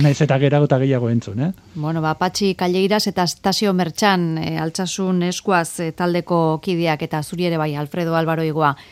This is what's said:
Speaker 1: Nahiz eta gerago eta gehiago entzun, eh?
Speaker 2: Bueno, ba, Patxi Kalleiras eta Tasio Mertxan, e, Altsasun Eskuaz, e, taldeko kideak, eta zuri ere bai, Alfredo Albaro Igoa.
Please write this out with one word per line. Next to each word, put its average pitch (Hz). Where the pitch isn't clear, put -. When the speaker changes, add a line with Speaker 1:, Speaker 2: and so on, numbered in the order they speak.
Speaker 1:
Nahiz 143
eta 139
gerago 143
eta 131
gehiago 131
entzun, 110
eh? 175
Speaker 2:
Bueno, 160
ba, 156
Patxi 185
Kalleiras 190
eta 180
Tasio 196
Mertxan, 175
e, 160
Altsasun 180
Eskuaz, 175
e, 160
taldeko 170
kideak, 165
eta 156
zuri 175
ere 165
bai, 156
Alfredo 165
Albaro 160
Igoa. 151